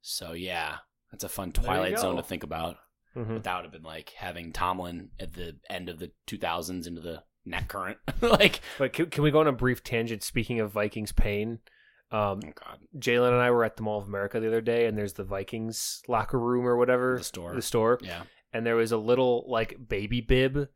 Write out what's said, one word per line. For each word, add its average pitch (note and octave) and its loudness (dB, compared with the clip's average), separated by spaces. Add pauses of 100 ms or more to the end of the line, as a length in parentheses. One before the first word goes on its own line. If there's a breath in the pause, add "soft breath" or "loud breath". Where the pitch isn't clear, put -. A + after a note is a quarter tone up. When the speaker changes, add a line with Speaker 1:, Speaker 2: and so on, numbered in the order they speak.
Speaker 1:
So, - -8
yeah, E2+ -4 (340)
that's G#2 -10
a F#2+ -8
fun F#2 -6
Speaker 2:
There - 2
you - 0
Speaker 1:
Twilight F#2 2
Zone F#2 2
Speaker 2:
go. E2+ -4
Speaker 1:
to - -8
think F2+ -6
about. E2 -6 (360)
Speaker 3:
Mm-hmm. A2+ -6
Speaker 1:
But A2 -6
that F#2 -2
would F2+ -6
have D#2+ -18
been D#2+ -18
like D#2+ -14
having E2+ -10
Tomlin F2+ -4 (100)
at F2+ -8
the E2 -10 (100)
end F#2 -6
of E2 -8
the E2+ -10 (140)
two - -8
thousands F2 -4
into E2+ -10
the E2 -10 (200)
net F2 -4
current. G2 -6
<laughs> - -6 (120)
Like, G#3 6 (180)
Speaker 3:
But C3 0
can, E3 -2
can D3 0
we D3+ 6
go C#3+ 6
on D#3 6
a C#3+ 4
brief B2 0
tangent? A2+ -2
Speaking A#2 -2
of G#2 -2
Vikings G#2+ -2
pain, G#2+ 2 (500 soft breath)
um, G#2 0
Speaker 1:
Oh, D2+ -14
God. - -16 (200)
Speaker 3:
Jalen B2 4
and B2 6
I B2 4
were A#2+ 4
at A2 -2
the A2 -8
Mall G#2+ -2
of G2 -10
America G2+ -2
the A2 0
other A2+ 4
day, A#2 2
and G#2+ 0
there's G2+ -4
the - -8
Vikings G#2 -6
locker A#2 2
room B2 2
or B2 4
whatever. B2+ 4
Speaker 1:
The A#2+ -8
store. - -8
Speaker 3:
The B2 -4
store. A#2 4
Speaker 1:
Yeah. E2+ -10 (300 soft breath)
Speaker 3:
And A2+ -2
there A#2 2
was A2+ 4
a A#2 2
little, B2 4
like, A2+ 0 (120)
baby G#2+ 0
bib C3 4